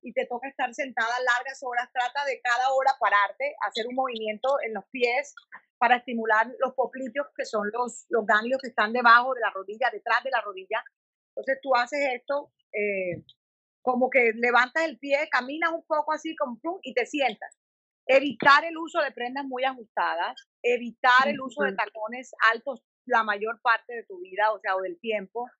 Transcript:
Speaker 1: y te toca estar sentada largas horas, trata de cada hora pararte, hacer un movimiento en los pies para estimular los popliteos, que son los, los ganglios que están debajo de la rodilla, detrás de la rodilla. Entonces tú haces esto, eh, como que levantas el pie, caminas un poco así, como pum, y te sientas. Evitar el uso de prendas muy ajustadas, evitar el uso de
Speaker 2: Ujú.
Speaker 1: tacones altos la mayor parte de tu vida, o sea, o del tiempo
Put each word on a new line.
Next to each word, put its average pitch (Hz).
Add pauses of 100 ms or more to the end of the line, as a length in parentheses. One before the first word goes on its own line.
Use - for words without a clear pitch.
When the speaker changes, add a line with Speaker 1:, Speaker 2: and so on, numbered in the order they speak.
Speaker 1:
y 254
te 247
toca 247
estar 247
sentada 240
largas 254
horas, 247
trata 254
de 254
cada 247
hora 269
pararte, 202 (120)
hacer 220
un 247
movimiento 247
en 220
los 196
pies 254 (440)
para 240
estimular 226 (120)
los 254
popliteos, 262 (100)
que 262
son 208
los, 233
los 220
ganglios 226
que 254
están 214
debajo 240
de 240
la 208
rodilla, 208
detrás 233
de 262
la 240
rodilla. 202 (520)
Entonces 269
tú 262
haces 247 (140)
esto, 285 (220)
eh, 190 (580)
como 254
que 247
levantas 247
el 294
pie, 277
caminas 294
un 330
poco 302
así, 311
como 254
pum, 349
y 254
te 233
sientas. 262 (480)
Evitar 285
el 330
uso 330
de 277
prendas 254
muy 254
ajustadas, 208 (260)
evitar 247
el 277
uso 262
de -
Speaker 2:
Ujú. 196
Speaker 1:
tacones 226 (200)
altos 240 (240)
la 233
mayor 208
parte 240
de 226
tu 190
vida, 190
o 202
sea, 190
o 190
del 185
tiempo 220 (100)